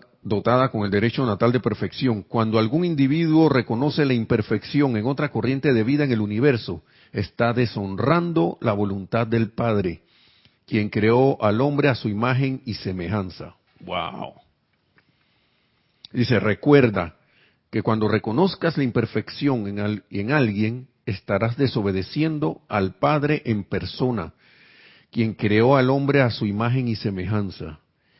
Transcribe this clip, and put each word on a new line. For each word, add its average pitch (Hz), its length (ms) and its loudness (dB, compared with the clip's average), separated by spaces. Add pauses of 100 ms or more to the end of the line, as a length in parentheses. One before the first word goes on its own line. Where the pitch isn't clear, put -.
(220)
dotada 117 480 2
con 110 140 -4
el 98 80 -2
derecho 117 340 0
natal 113 240 2
de 123 80 2
perfección. 107 640 -2
Cuando 113 380 0
algún 123 240 0
individuo 156 640 4
reconoce 135 560 0
la 131 100 2
imperfección 117 840 0
en 107 100 -2
otra 143 260 -2
corriente 131 400 0
de 113 100 4
vida 143 220 2
en 135 80 0
el 113 80 0
universo, 107 640 0 (300)
está 117 380 -2
deshonrando 139 1080 0
la - 120 0
voluntad 104 540 -2
del 113 260 0
Padre, 101 500 -2 (640)
quien 104 240 -2
creó 120 520 2
al 107 180 2
hombre 143 280 2
a 131 60 2
su - 140 -6
imagen 127 580 -2
y 107 80 -6
semejanza. 92 800 -6 (260)
Wow. 87 540 -8 (1800)
Dice, 117 280 2
"Recuerda 104 760 4 (540)
que 110 120 -4
cuando 107 260 0
reconozcas 135 680 0
la 143 80 0
imperfección 117 840 -2
en 101 100 -8
al-, 104 320 -4
en 101 220 -4
alguien, 117 560 0 (180)
estarás 104 500 -2
desobedeciendo 143 1120 -2
al 98 280 -2
Padre 147 480 0
en 107 200 -2
persona, 95 720 -4 (760)
quien 113 240 -2
creó 113 420 4
al 127 140 4
hombre 139 300 2
a 123 100 4
su 107 160 -4
imagen 120 420 -2
y 110 80 -2
semejanza, 95 840 -6 (400)